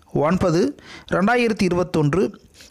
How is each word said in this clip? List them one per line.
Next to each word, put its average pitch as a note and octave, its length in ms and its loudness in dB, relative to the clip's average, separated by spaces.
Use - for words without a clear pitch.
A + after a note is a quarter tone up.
ஒன்பது F3+ 640 0
ரெண்டாயிரத்தி G#3+ 520 0
இருபத்தொன்று. F3 800 0